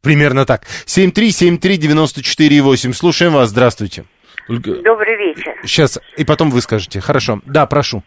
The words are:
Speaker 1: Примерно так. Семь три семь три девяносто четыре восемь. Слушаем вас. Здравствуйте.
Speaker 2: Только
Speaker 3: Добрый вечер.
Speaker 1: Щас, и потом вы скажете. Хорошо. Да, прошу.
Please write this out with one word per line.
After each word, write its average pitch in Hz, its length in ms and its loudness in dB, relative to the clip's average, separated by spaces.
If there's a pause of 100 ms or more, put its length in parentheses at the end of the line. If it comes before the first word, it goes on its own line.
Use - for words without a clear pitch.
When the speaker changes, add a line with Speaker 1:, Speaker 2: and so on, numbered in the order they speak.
Speaker 1:
Примерно 147 420 2
так. 127 180 0 (220)
Семь 185 280 2
три 220 180 2
семь 175 280 2
три 190 180 2
девяносто 151 480 0
четыре 147 360 4
восемь. 127 320 2
Слушаем 170 420 0
вас. 123 160 2
Здравствуйте. 110 540 -2 (440)
Speaker 2:
Только 180 340 -6
Speaker 3:
Добрый 220 340 -2
вечер. 165 380 -8 (100)
Speaker 1:
Щас, - 360 0 (160)
и 151 80 -4
потом 151 260 0
вы 123 100 0
скажете. 104 400 -4
Хорошо. 117 460 -2
Да, 139 200 -2
прошу. 127 400 -4